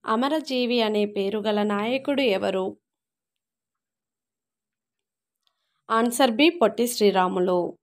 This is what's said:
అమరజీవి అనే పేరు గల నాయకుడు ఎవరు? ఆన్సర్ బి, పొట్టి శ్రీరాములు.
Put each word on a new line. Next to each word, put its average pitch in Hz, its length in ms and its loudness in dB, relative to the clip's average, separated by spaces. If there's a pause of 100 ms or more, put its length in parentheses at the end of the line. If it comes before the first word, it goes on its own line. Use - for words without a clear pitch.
(100)
అమరజీవి 247 720 0
అనే 214 240 0
పేరు 208 320 -4
గల 208 240 0
నాయకుడు 240 580 -2
ఎవరు? 190 560 -2 (3250)
ఆన్సర్ 240 400 2
బి, 294 320 2
పొట్టి 220 240 2
శ్రీరాములు. 185 960 0